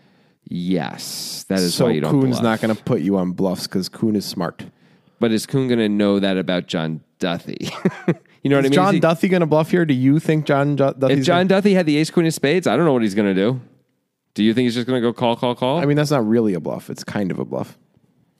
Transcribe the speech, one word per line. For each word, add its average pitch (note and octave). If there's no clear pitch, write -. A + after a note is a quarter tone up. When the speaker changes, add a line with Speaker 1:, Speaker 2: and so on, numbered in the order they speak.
Speaker 1:
Yes, -
that F#2+
is F2
Speaker 2:
So C3+
Speaker 1:
why A#2
you D#2
don't D#2
Speaker 2:
Kuhn's C3
Speaker 1:
bluff. A#2+
Speaker 2:
not A2
gonna A2
put A2
you G2
on F2+
bluffs F#2
'cause F#2
Kuhn A2
is G2
smart. -
Speaker 1:
But A#2
is G#2+
Kuhn C3+
gonna A#2
know G2+
that G2
about F2+
John D#2+
Duthie? -
<laughs> -
You C#3
know C#3
what C#3
Speaker 2:
Is C3+
Speaker 1:
I -
mean? -
Speaker 2:
John F#3
Speaker 1:
Is G3+
he F3
Speaker 2:
Duthie E3
gonna F3
bluff D#3
here? F3+
Do D3
you C3
think D#3
John C#3+
Ju-, C#3
Duthie's C3
Speaker 1:
If C3
John F3
Speaker 2:
gonna F#3+
Speaker 1:
Duthie G3
had F3+
the D3+
ace D#3
queen E3+
of D#3+
spades, E3+
I A2
don't E3
know D3+
what A#2+
he's G2+
gonna G2+
do. A#2
Do G2+
you A2
think B2+
he's A#2+
just A#2
gonna B2+
go A2+
call, A#2
call, A#2+
call? C3
Speaker 2:
I D#3+
mean, D3
that's D3
not B2+
really A2
a E2
bluff. C#2+
It's -
kind G2+
of D#2
a C2
bluff. C2